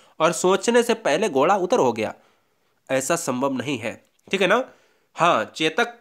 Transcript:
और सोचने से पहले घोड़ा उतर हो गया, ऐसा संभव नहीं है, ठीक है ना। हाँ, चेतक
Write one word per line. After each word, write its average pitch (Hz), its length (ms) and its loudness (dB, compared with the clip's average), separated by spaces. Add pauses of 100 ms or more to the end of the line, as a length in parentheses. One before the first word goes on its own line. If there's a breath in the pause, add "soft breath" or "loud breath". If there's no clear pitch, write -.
(200 soft breath)
और 165 120 4
सोचने 190 500 2
से 233 120 0
पहले 180 340 -2
घोड़ा 156 280 2
उतर 190 220 0
हो 131 140 4
गया, 110 220 -4 (760)
ऐसा 135 260 -2
संभव 135 360 -4
नहीं 127 260 -6
है, 107 260 -10 (260)
ठीक 196 120 0
है 185 40 2
ना। 226 180 2 (520 soft breath)
हाँ, 156 280 2
चेतक 156 560 -4